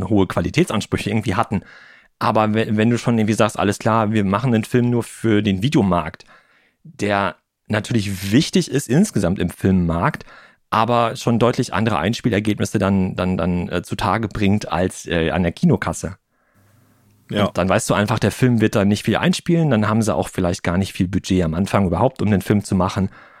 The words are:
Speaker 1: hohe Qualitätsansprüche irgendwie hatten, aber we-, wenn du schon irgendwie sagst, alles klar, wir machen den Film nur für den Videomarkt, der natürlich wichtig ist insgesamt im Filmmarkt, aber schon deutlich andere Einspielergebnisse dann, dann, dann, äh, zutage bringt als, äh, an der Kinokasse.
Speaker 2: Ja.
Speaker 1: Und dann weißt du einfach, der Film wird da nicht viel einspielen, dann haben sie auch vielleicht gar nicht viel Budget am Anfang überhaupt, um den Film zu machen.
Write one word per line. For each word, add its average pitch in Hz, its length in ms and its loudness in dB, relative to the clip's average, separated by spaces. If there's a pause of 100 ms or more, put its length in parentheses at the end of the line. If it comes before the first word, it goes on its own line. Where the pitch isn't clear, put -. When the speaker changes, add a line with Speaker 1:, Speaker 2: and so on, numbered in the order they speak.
Speaker 1:
hohe 98 180 2
Qualitätsansprüche 98 840 -2
irgendwie 107 260 -2
hatten, 104 260 -2 (560)
aber 107 360 0
we-, 110 220 0
wenn 107 140 4
du 120 80 2
schon 120 180 0
irgendwie 110 180 2
sagst, 104 220 0
alles 98 220 0
klar, 110 320 0
wir 107 140 0
machen 101 260 2
den 110 140 2
Film 120 260 2
nur 120 140 0
für 107 380 0
den 95 200 0
Videomarkt, 95 640 0 (580)
der 101 540 -2 (320)
natürlich 101 640 -2
wichtig 165 360 2
ist 139 200 -2
insgesamt 113 500 2
im 87 120 -2
Filmmarkt, 92 760 0 (460)
aber 113 460 0
schon 117 220 0
deutlich 120 340 0
andere 107 260 0
Einspielergebnisse 104 800 0
dann, 95 380 2
dann, 92 200 0
dann, 87 320 -2
äh, 87 140 -4
zutage 110 460 -2
bringt 101 420 -2
als, 90 360 -4
äh, 82 240 0
an 82 120 0
der 85 100 0
Kinokasse. 90 640 -2 (1120)
Speaker 2:
Ja. 104 160 0
Speaker 1:
Und - 120 -6
dann 92 100 0
weißt 98 220 0
du 113 40 2
einfach, 104 240 0
der 107 120 0
Film 123 300 2
wird 107 140 2
da 104 100 2
nicht 101 200 2
viel 104 120 0
einspielen, 165 540 0
dann 107 180 2
haben 110 140 2
sie 104 120 0
auch 87 140 -2
vielleicht 87 340 -2
gar 87 160 0
nicht 98 140 -2
viel 92 160 -2
Budget 92 340 0
am 80 120 -2
Anfang 98 320 0
überhaupt, 87 360 0
um 107 80 2
den 98 100 2
Film 104 240 0
zu - 100 -2
machen. 95 360 0 (300)